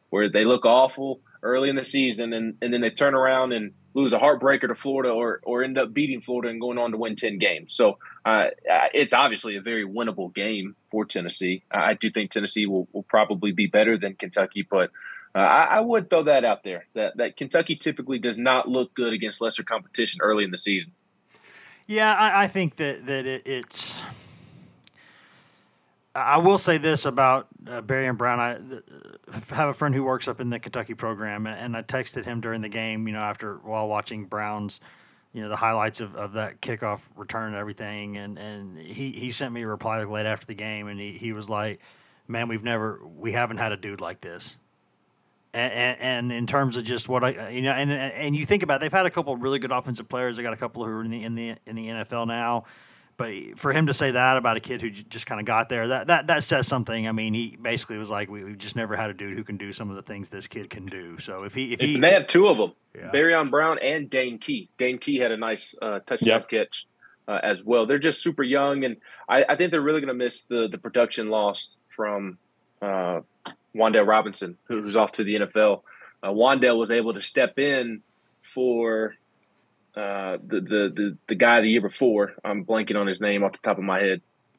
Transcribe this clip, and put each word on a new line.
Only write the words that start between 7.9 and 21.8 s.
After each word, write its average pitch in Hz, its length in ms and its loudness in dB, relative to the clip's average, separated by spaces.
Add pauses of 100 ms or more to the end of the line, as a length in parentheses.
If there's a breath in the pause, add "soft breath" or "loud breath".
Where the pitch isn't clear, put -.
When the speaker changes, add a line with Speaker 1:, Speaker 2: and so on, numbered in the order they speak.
Speaker 1:
uh, 107 220 6 (240)
uh, 87 240 6
it's 139 180 4
obviously 117 440 2
a 98 40 -6
very 110 240 -4
winnable 98 480 -6
game 101 440 -4 (140)
for 107 140 -2
Tennessee. 90 680 -4
I, 98 180 2
I 107 40 2
do 107 140 -2
think 104 220 -4
Tennessee 104 360 -2
will, 95 260 0
will 101 100 -8
probably 104 480 2
be 95 160 2
better 107 320 4
than 98 160 -4
Kentucky, 95 560 -4
but, 90 220 2 (420 loud breath)
uh, 98 40 0
I, 123 260 6
I - 160 4
would 226 280 0
throw 165 140 4
that 143 220 6
out 107 180 2
there, 90 320 -8
that, 107 220 -2
that 113 200 -2
Kentucky 165 380 0
typically 135 460 -4
does 117 180 -2
not 131 300 2
look 127 260 0
good 120 180 0
against 107 280 -6
lesser 110 240 -2
competition 113 580 -4
early 107 220 4
in 92 80 -4
the 90 40 -6
season. 92 360 -2 (960 loud breath)